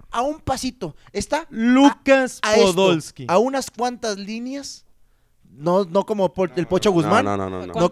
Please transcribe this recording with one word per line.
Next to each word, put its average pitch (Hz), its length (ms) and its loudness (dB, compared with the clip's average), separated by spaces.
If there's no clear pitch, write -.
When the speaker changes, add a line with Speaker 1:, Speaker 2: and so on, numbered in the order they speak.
Speaker 1:
a 233 120 -4
un 302 180 -4
pasito. 247 560 -8
Está 208 300 -4
a, - 80 -16
Speaker 2:
Lucas 262 920 4
Speaker 1:
a 214 140 2
esto, 196 180 4
Speaker 2:
Podolski. 170 540 0
Speaker 1:
a 175 100 2
unas 262 320 -2
cuantas 233 480 -6
líneas. 240 640 -12
No, 170 320 0
no 190 200 0
como 202 300 -2
po-, 185 120 0
el 165 200 -4
Pocho 190 240 0
Speaker 3:
No, 190 40 0
Speaker 1:
Guzmán. 165 300 2
Speaker 3:
no, 101 120 -2
no, 196 120 -4
no, 92 120 -8
no. 90 60 -10
Speaker 1:
No - 80 -14
Speaker 4:
¿Cuántos 175 180 0